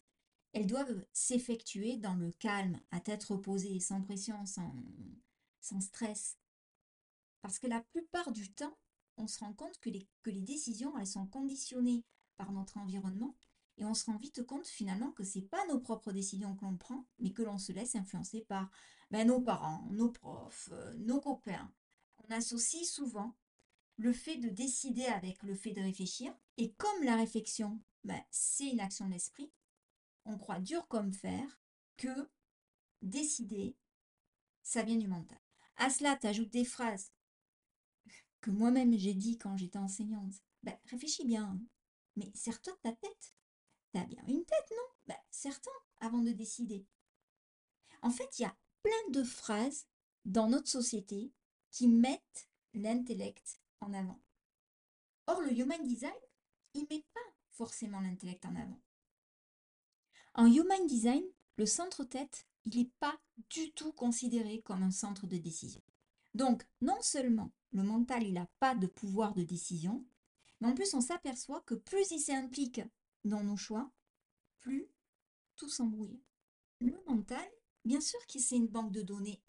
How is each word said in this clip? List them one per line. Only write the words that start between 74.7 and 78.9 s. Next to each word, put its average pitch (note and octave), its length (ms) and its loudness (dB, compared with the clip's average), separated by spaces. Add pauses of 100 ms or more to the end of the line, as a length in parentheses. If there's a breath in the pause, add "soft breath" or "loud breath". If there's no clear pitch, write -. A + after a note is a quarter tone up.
tout D4 120 -10
s'embrouille. A3 540 0 (580)
Le A#3+ 140 6 (120)
mental, B3+ 400 0 (380)
bien C#4 160 6
sûr A#4+ 260 -2
que - 120 -10
c'est B3 180 2
une A3+ 120 6
banque G#3+ 240 -2